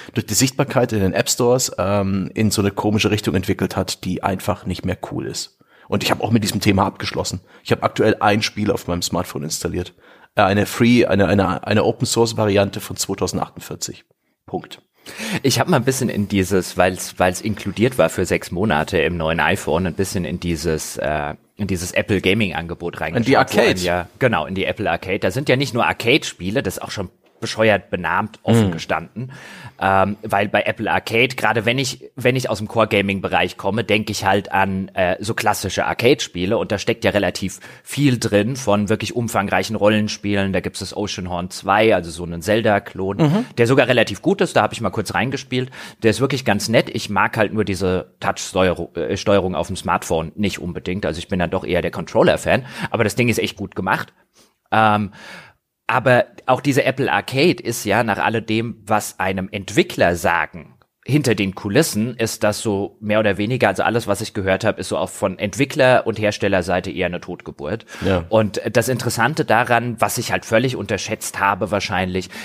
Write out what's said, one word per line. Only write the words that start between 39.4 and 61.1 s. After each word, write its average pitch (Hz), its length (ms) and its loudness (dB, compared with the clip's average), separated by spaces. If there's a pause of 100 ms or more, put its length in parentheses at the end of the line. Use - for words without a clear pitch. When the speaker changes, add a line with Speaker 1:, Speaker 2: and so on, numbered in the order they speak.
Speaker 2:
Rollenspielen. 101 800 0
Da 92 60 2
gibt's 92 220 -8
das 95 140 -10
Oceanhorn 90 540 -6
zwei, 107 460 4
also 85 160 -2
so 85 120 -10
einen 85 200 -8
Zelda-Klon, 101 760 0
Speaker 1:
Mhm. 170 280 2 (120)
Speaker 2:
der 120 80 4
sogar 127 220 4
relativ 113 340 2
gut 196 200 0
ist. 170 140 0
Da 117 60 4
hab 107 100 2
ich - 100 -10
mal 101 100 -2
kurz 98 240 -6
reingespielt. 127 560 -4 (320)
Der 110 80 6
ist 107 100 0
wirklich 135 240 0
ganz 104 240 0
nett. 127 240 2
Ich - 160 -6
mag 104 280 0
halt 98 180 2
nur 107 100 2
diese 92 540 -2
Touch-Steuerung, 92 760 0
äh, 82 220 -2
Steuerung 92 380 2
auf 85 100 -2
dem 95 120 -8
Smartphone 87 580 -2
nicht 98 240 -2
unbedingt. 90 480 -6
Also 78 100 -4
ich 90 100 -10
bin 92 120 -2
dann 85 100 0
doch 92 160 -4
eher 87 160 0
der 85 80 -2
Controller-Fan. 90 800 2 (240)
Aber 110 120 0
das 104 120 -2
Ding 120 140 2
ist 110 100 0
echt 101 180 -4
gut 98 180 -10
gemacht. 104 380 -2 (580)
Ähm, 107 400 4 (760)
aber 123 400 4 (180)
auch 127 160 2
diese 139 240 2
Apple 131 260 0
Arcade 131 500 2
ist 113 220 -6
ja 110 220 2
nach 101 120 0
alledem, 110 680 -2
was - 340 -2
einem 95 320 -2
Entwickler 101 640 2
sagen, 85 600 -2 (300)
hinter 123 300 2